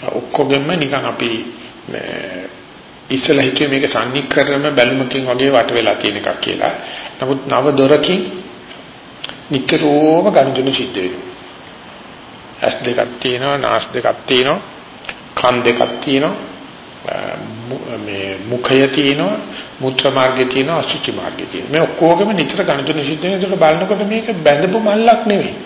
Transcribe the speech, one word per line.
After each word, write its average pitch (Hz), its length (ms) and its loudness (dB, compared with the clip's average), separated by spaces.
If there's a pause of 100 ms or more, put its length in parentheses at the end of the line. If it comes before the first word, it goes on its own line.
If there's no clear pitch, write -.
(100)
ඔක්කොගෙම 139 580 0
නිකන් 143 380 -2
අපි 120 240 -4 (540)
මේ 90 640 -10 (580)
ඉස්සෙල්ලා 135 380 2
හිතුවේ 131 260 0
මේක 135 160 0
සන්නික්‍රම 139 840 0
බැලුමකින් 131 540 2
වගේ 127 260 2
වට 120 220 4
වෙලා 110 220 2
තියෙන 104 220 -2
එකක් - 240 -4
කියලා. - 340 -2 (400)
නමුත් 135 300 -2
නව 131 260 2
දොරකින් 147 500 4 (1300)
නිතරම 151 800 2
ගනුදෙනු 135 460 2
සිද්ධ 131 240 -4
වෙනවා. 90 280 -6 (1300)
ඇස් 117 200 -2
දෙකක් 120 220 -2 (160)
තියෙනවා, 131 420 -2
නාස් 113 300 0
දෙකක් 123 180 -2 (160)
තියෙනවා, 131 380 2 (720)
කන් 123 300 2
දෙකක් 120 180 2 (180)
තියෙනවා, 147 360 0 (680)
අ, - 100 -6 (480)
මු-, 123 220 -8 (140)
මේ 98 440 -6
මුඛය 123 460 2
තියෙනවා, 147 480 2 (400)
මූත්‍රා 131 360 0
මාර්ගය 131 320 4
තියෙනවා, 135 340 0
අසුචි - 340 -4
මාර්ගය - 340 -6
තියෙනවා. - 260 -8
මේ 160 100 4
ඔක්කොගෙම 170 480 4
නිතර 175 300 0
ගනුදෙනු 151 420 0
සිද්ධ 151 200 -4
වෙන. 180 100 0
ඒක 185 240 -2
බලනකොට 175 480 4
මේක 220 220 -2 (100)
බැඳපු 160 420 4
මල්ලක් 220 460 4
නෙවෙයි. 196 300 0 (120)